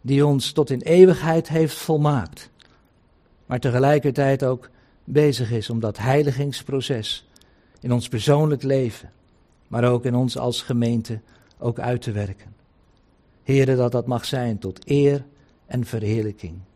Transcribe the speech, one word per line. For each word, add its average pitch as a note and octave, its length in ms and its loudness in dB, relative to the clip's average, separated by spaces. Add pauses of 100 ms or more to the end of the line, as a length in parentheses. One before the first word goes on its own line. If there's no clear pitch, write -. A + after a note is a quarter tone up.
Die C#3 220 2
ons C#3+ 260 0
tot - 180 0
in C3 100 -2
eeuwigheid E3 680 6
heeft D#3+ 260 0
volmaakt, D3 760 -2 (960)
maar B2+ 140 -6
tegelijkertijd C#3 840 2
ook B2+ 260 -4 (340)
bezig C3 460 0
is A#2 200 -4
om A#2 100 -2
dat G#2+ 180 -4
heiligingsproces C3+ 1300 -2 (520)
in B2 120 -4
ons A#2+ 160 -2
persoonlijk C#3+ 540 0
leven, C3+ 500 -2 (560)
maar A#2 160 -2
ook B2 200 2
in B2 100 0
ons B2 240 0
als A#2+ 240 -4
gemeente A#2 580 -2 (380)
ook A#2 200 -4
uit B2 240 -4
te A#2 100 -6
werken. G2+ 420 -8 (880)
Heere, C3+ 340 2
dat B2 160 2
dat A#2+ 140 -2
mag A#2+ 180 -4
zijn A#2+ 340 -4
tot - 320 -12
eer C#3+ 340 2 (420)
en A#2+ 180 -4
verheerlijking G#2+ 760 -6 (160)